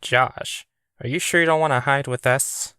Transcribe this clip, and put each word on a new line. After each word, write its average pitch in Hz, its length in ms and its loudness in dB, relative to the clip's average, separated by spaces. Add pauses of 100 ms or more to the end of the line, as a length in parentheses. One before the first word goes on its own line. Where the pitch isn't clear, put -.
Josh, - 640 -2 (360)
are 113 60 -8
you 139 120 -4
sure 175 200 0
you 165 60 4
don't 160 140 2
want 156 120 2
to 127 100 2
hide 139 260 0
with 123 180 -4
us? - 540 0